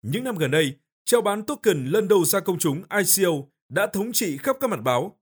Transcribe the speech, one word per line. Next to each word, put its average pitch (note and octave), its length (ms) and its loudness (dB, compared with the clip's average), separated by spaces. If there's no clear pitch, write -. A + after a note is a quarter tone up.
Những F3 220 -4
năm B3 120 -4
gần D#3 140 -2
đây, D3 260 0
chào A#3+ 160 4
bán G#3 260 -2
token F#3 400 0
lần G3 220 0
đầu F#3+ 160 6
ra G3 160 2
công F3+ 180 -2
chúng D#3+ 240 -2
I G3+ 60 2
C F#3+ 220 2
O F3 60 2
đã F3+ 180 0
thống G#3+ 260 -4
trị F3+ 260 0
khắp C4 220 -2
các B3+ 100 0
mặt D#3 120 -4
báo. B2+ 400 -2